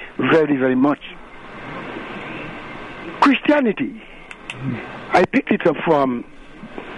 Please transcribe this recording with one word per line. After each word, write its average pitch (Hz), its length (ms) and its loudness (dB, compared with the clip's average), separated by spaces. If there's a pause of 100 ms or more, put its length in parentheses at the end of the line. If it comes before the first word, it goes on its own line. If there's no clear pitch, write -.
(180)
very, 147 380 4
very 131 180 2
much. 135 260 4 (2250)
Christianity, 254 840 2 (1080)
I 185 140 6
picked - 260 0
it 208 160 2
up 151 180 4
from 135 400 4 (720)